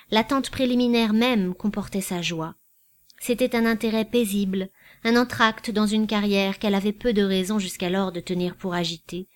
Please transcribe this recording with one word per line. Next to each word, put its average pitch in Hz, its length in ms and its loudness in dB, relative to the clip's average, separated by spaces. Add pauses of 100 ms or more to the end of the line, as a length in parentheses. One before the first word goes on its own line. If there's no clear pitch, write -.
(100)
L'attente 247 400 0
préliminaire 240 600 2
même 220 400 2
comportait 202 480 -4
sa 180 220 -4
joie. 160 320 -6 (640)
C'était 247 340 0
un 226 120 2
intérêt 220 380 0
paisible, 202 640 0 (360)
un 233 120 4
entr'acte 240 540 0
dans 214 160 2
une 214 200 2
carrière 202 520 0
qu'elle 208 180 0
avait 208 160 0
peu 240 200 -2
de 202 100 2
raison 190 360 0
jusqu'alors 185 540 -2
de 175 80 -8
tenir 180 340 -2
pour 180 200 -6
agitée, 175 600 -6